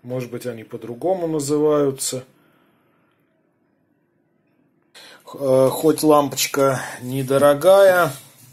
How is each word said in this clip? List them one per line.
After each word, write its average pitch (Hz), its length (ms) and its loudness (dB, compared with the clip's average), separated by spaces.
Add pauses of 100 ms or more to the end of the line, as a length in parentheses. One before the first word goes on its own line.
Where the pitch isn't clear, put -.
Может 123 260 -10
быть, 120 160 -12
они 113 160 -12
по-другому 123 640 -8
называются. 143 960 -2 (3000)
Х-, - 160 -20
э, 131 300 4
хоть 156 340 0
лампочка 139 760 0 (220)
недорогая, 143 1080 4 (400)